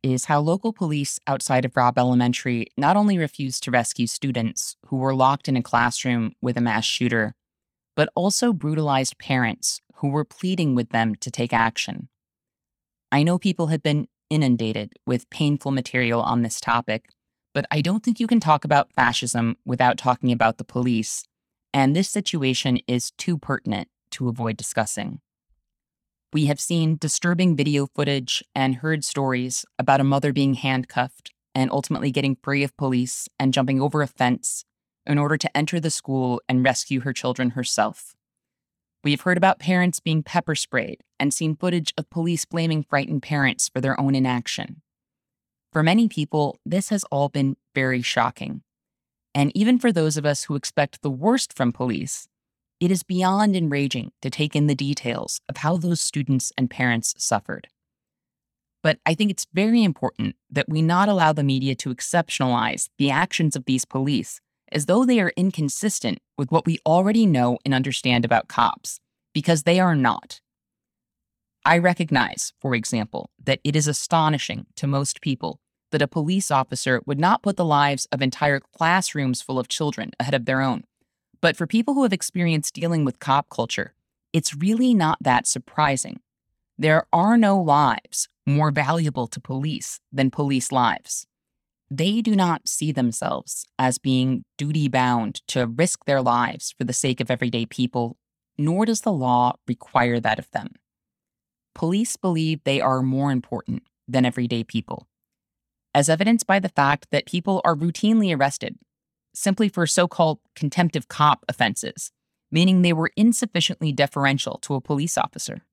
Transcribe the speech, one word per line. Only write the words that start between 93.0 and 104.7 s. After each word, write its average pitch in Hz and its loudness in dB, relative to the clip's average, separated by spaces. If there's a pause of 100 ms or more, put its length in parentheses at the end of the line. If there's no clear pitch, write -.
as 131 0
being 131 0 (120)
duty-bound 127 0
to 123 -2
risk 117 -2
their 139 2
lives 120 0
for 139 -6
the 123 -4
sake 127 -2
of 127 -4
everyday 117 -2
people, 120 -4 (400)
nor 170 0
does 220 -2
the 220 -2
law 123 2 (120)
require 120 0
that 113 0
of - -14
them. - -8 (1000)
Police 196 -4
believe 160 -2
they 135 0
are 131 0
more 135 0
important 123 -6 (240)
than 127 2
everyday 120 -2
people, - -8 (880)